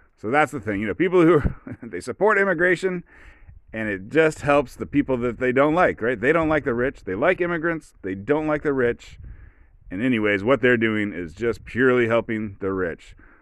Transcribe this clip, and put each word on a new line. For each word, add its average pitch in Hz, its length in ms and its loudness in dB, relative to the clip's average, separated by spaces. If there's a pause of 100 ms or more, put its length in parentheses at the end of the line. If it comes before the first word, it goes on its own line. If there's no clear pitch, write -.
(180)
So 104 120 -8
that's 143 220 2
the 147 80 -10
thing. 101 220 -4
You 110 60 -4
know, 95 60 -2
people 180 280 2
who, 160 200 6 (240)
<laughs> 120 180 -16
they 107 160 -10
support 196 380 0
immigration, 180 640 0 (680)
and 110 180 -6
it 98 200 -6
just 156 320 2
helps 143 340 0
the 110 100 -8
people 131 320 0
that 117 220 -4
they 127 120 0
don't 143 240 4
like, 170 260 2
right? 117 180 -2
They 131 140 2
don't 165 160 2
like 156 140 0
the 131 100 -2
rich. 123 300 -4
They 92 120 -6
like 180 260 0
immigrants. 170 600 -4
They 95 140 -6
don't 143 320 -2
like 151 160 -2
the 147 100 0
rich. 120 460 -2 (720)
And 90 100 -8
anyways, 107 420 2
what 120 180 2
they're 123 160 4
doing 107 360 0
is 82 200 -10
just 110 300 -4
purely 123 440 2
helping 110 520 -2
the 95 140 -4
rich. 90 420 -6 (260)